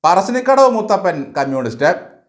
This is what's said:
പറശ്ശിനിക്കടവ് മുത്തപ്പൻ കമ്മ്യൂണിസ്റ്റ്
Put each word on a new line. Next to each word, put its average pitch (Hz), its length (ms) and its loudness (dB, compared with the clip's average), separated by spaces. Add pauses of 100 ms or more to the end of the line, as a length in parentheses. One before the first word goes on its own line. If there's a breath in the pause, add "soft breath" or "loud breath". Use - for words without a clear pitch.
പറശ്ശിനിക്കടവ് 247 720 2
മുത്തപ്പൻ 196 400 -2 (200)
കമ്മ്യൂണിസ്റ്റ് 135 520 -2 (400)